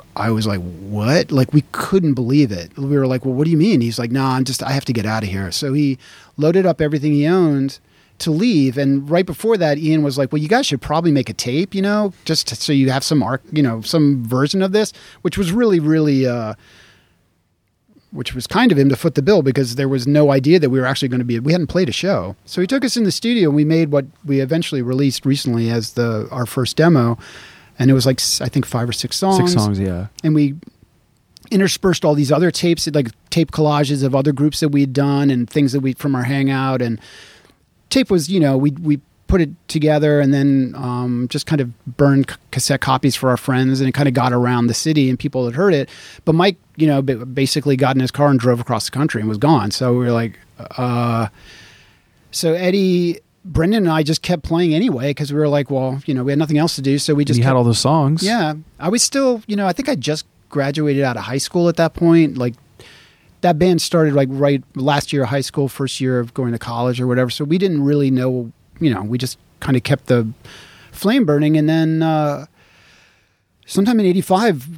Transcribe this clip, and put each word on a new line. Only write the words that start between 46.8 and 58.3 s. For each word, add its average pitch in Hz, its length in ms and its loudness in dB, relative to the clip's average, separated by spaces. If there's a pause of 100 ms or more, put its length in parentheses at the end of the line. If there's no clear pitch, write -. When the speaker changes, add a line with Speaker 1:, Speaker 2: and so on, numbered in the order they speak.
Speaker 1:
know, 139 140 2
ba-, 127 240 -2
basically 135 520 -2
got 131 200 2
in 131 40 0
his 127 100 -2
car 143 180 2
and 135 100 4
drove 120 220 2
across 117 240 -4
the - 60 -8
country 143 320 -2
and 107 60 -2
was 107 100 -4
gone. 117 320 2
So 123 220 0
we 123 80 2
were 123 120 0
like, 113 260 -2 (380)
uh, 120 520 -2 (1000)
so 160 220 -2
Eddie, 180 680 0 (220)
Brendan 185 420 0
and 165 80 2
I 156 100 2
just 151 180 -2
kept 175 220 -4
playing 165 320 0
anyway, 147 400 -2
'cause 143 180 -8
we 143 60 -2
were 151 100 2
like, 143 220 0
well, 131 340 -4
you 151 80 -4
know, 127 120 -2
we 139 80 -2
had 143 60 0
nothing 151 200 2
else 160 180 0
to 143 60 -8
do. 139 160 0
So 151 160 -2
we 143 80 2
Speaker 2:
And 143 60 -2
Speaker 1:
just 123 100 2
Speaker 2:
you 117 40 4
Speaker 1:
kept 135 100 4
Speaker 2:
had 131 40 4
all 123 80 4
those 117 140 2
songs. 151 440 2
Speaker 1:
Yeah. 190 300 0 (260)